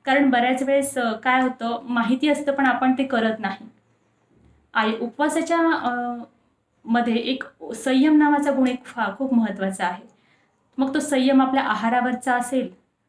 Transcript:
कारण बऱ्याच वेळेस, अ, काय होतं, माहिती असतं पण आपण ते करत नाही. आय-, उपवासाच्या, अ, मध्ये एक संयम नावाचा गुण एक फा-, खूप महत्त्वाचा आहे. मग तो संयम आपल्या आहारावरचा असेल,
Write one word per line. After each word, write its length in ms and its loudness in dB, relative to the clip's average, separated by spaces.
कारण 260 2
बऱ्याच 320 2
वेळेस, 360 0
अ, 140 -2
काय 280 0
होतं, 440 -4
माहिती 440 0
असतं 240 0
पण 140 0
आपण 260 2
ते 120 0
करत 340 0
नाही. 280 -8
आय-, 260 0
उपवासाच्या, 720 0
अ, 500 -4
मध्ये 300 0
एक 280 -4
संयम 440 4
नावाचा 320 4
गुण 180 2
एक 160 -6
फा-, 340 -6
खूप 160 -2
महत्त्वाचा 520 0
आहे. 160 -6
मग 160 0
तो 60 0
संयम 420 4
आपल्या 220 0
आहारावरचा 720 -2
असेल, 520 -4